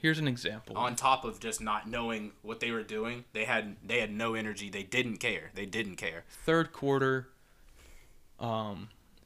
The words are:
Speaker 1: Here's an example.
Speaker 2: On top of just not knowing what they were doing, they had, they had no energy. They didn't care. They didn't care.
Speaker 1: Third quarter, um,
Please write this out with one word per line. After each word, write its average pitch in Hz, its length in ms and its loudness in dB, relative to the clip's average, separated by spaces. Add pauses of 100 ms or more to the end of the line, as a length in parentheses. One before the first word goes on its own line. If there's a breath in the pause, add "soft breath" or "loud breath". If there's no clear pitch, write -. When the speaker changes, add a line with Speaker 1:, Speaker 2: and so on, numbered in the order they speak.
Speaker 1:
Here's 160 180 4
an 151 80 0
example. 110 500 -2
Speaker 2:
On 120 200 2
top 131 280 4
of 110 140 -4
just 113 220 -4
not 107 280 0
knowing 113 440 -2 (100)
what 113 160 -8
they 120 140 0
were 113 100 0
doing, 113 500 -4
they 110 120 0
had, 110 320 2 (100)
they 117 140 2
had 107 100 0
no 113 240 0
energy. 104 360 -4
They 101 120 -6
didn't 117 360 0
care. 90 360 -2
They 101 120 -4
didn't 98 300 -2
care. 85 280 -6 (200)
Speaker 1:
Third 160 280 4
quarter, 135 560 2 (1120)
um, 110 500 -2 (380)